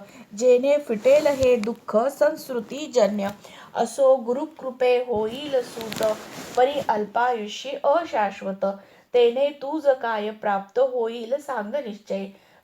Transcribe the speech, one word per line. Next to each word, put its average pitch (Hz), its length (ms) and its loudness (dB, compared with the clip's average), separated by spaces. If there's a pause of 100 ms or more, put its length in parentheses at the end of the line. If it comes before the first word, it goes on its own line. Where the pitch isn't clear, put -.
(380)
जेने 254 400 4
फिटेल 277 480 4
हे 262 300 4
दुःख 220 400 -2
संस्कृतीजन्य, 240 1300 0 (460)
असो 262 420 4
गुरुकृपे 247 840 -2
होईल 247 640 -2
सूत 226 400 -8 (540)
परी 269 320 2
अल्पायुषी 220 840 -2 (140)
अशाश्वत. 208 800 -2 (500)
तेने 247 340 4 (140)
तुझ 285 240 -4 (160)
काय 220 280 -2
प्राप्त 208 480 -4
होईल 240 640 -2
सांग 226 340 -8
निश्चय, 208 500 -8 (400)